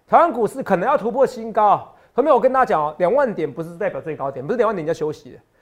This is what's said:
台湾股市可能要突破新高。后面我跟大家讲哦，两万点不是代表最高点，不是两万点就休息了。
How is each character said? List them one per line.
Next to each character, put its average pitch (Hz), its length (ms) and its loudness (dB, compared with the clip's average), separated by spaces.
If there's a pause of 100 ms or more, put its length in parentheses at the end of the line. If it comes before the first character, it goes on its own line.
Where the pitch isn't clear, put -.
台 220 100 4
湾 320 160 4
股 226 120 0
市 262 160 -6
可 196 140 2
能 175 140 -2
要 294 80 2
突 - 120 -2
破 254 160 2
新 226 280 -8
高。 196 340 2 (260)
后 - 80 0
面 294 120 4
我 240 60 6
跟 254 120 4
大 262 80 0
家 254 60 4
讲 175 160 0
哦， 151 160 -4
两 180 160 2
万 262 200 0
点 147 180 -4
不 160 120 -10
是 170 140 -14
代 190 120 -4
表 135 120 -8
最 156 140 -10
高 139 140 -6
点， 131 160 -10
不 151 60 -6
是 247 60 -2
两 220 100 2
万 220 80 -2
点 165 100 -6
就 160 80 -2
休 151 180 -4
息 135 240 -16
了。 - 40 -20 (220)